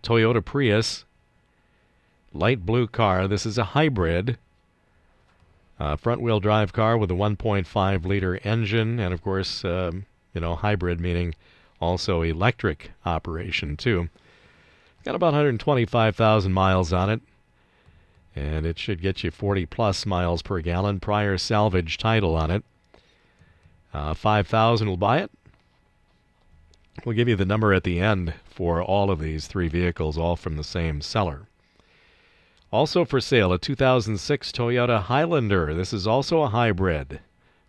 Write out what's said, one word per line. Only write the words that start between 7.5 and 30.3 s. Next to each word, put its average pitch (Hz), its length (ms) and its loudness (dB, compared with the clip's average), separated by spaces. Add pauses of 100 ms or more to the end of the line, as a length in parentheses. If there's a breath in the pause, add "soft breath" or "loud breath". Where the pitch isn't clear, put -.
five 95 380 0
liter 92 400 -2
engine, 113 560 0
and 92 140 -2
of 87 80 -8
course, 95 420 -4
um, 90 400 -4 (300)
you 87 60 -4
know, 85 140 -2
hybrid 90 460 -2
meaning 87 340 -2 (460 soft breath)
also 87 420 0
electric 82 720 -2 (120)
operation 82 720 -6
too. 90 320 -2 (960 soft breath)
Got - 100 -4
about 180 180 2
a 143 40 2
hundred 143 220 2
twenty-five 117 580 2
thousand 107 360 4
miles 92 400 2
on 92 160 2
it, 113 140 -2 (1120 soft breath)
and 78 300 -4
it 82 120 -4
should 95 220 -6
get 95 240 -4
you 85 60 -2
forty 98 340 -2
plus 101 400 -2
miles 87 380 0
per 95 180 -4
gallon. 92 400 -2
Prior 104 380 0
salvage 92 580 0
title 107 400 2
on 80 140 0
it. 101 140 0 (1300 soft breath)
Uh, 73 180 -6
five 104 340 2
thousand 113 420 2
will 90 100 -2
buy 104 220 2
it. - 100 -8 (1700)
We'll 117 120 -2
give 120 120 4
you 117 80 4
the 95 100 2
number 107 260 4
at 92 120 4
the 87 160 0
end 92 340 0 (100)
for 85 380 -2
all 98 280 0
of 85 100 0
these 78 260 -6
three 87 220 -2
vehicles, 82 500 -2
all 85 180 0